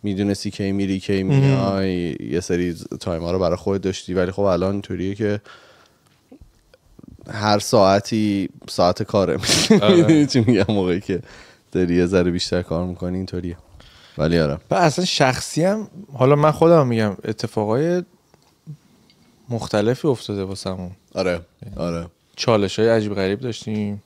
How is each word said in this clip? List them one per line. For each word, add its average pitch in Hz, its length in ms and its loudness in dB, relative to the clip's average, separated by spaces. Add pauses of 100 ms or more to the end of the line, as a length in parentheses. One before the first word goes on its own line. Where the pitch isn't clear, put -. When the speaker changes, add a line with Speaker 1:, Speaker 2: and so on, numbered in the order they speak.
Speaker 1:
می‌دونستی 101 480 -2
کی 98 200 -4
می‌ری، 98 280 -2
کی 98 240 -2
Speaker 2:
مم. 95 120 2
Speaker 1:
میای، 98 840 0
یه 64 200 -4
سری 87 360 -2 (240)
تایم‌ها 85 320 -4
رو 92 80 0
برای 87 160 0
خودت 98 260 -4
داشتی، 92 320 -6
ولی 90 180 0
خب 101 100 -4
الان 92 300 2
اینطوریه 98 440 -6
که 104 260 -2 (1900)
هر 104 300 2
ساعتی 101 920 2 (200)
ساعت 90 340 2
کاره. 92 340 0
<laughs> 185 440 2
Speaker 2:
آره. 190 140 6
Speaker 1:
می‌دونی 160 300 6
چی 131 220 2
می‌گم؟ 113 260 2
موقعی 92 280 0
که 90 200 -4 (500)
داری 87 240 0
یه 87 100 4
ذره 90 260 2
بیشتر 87 300 -2
کار 85 240 -4
می‌کنی 90 320 -6
اینطوریه. 90 400 -8 (600)
ولی 82 220 2
آره. 73 180 0 (140)
Speaker 2:
و - 40 2
اصلاً 175 300 2
شخصی 139 580 -2
هم، 202 240 -2 (260)
حالا 135 220 4
من 151 160 4
خودم 165 360 6
می‌گم، 110 360 0
اتفاقای 113 800 -2 (1500)
مختلفی 117 580 -2
افتاده 107 360 -2
واسمون. 92 480 -8 (240)
Speaker 1:
آره، 90 260 -2 (340)
آره. 85 320 -6 (280)
Speaker 2:
چالش‌های 107 540 0
عجیب 107 260 0
غریب 98 240 -2
داشتیم. 107 680 -8